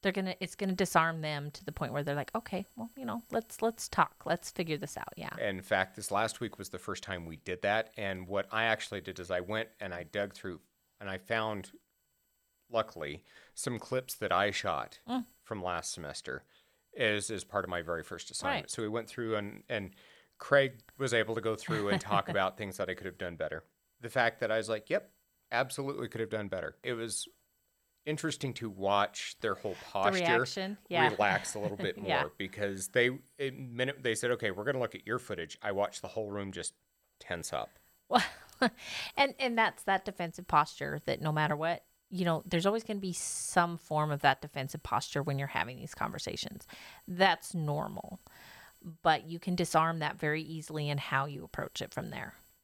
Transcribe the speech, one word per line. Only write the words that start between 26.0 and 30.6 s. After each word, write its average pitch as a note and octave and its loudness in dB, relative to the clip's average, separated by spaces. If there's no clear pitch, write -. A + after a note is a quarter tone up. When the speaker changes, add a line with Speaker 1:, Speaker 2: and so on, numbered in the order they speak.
Speaker 2:
could A2+ -4
have G#2+ -2
done G#2+ -2
better." F2+ -4
It B2 -2
was A2+ -4
interesting D3 -2
to A2+ -6
watch G2 2
their G#2 2
whole - -4
Speaker 1:
The - -12
Speaker 2:
posture G2 4
Speaker 1:
reaction, F#3+ 2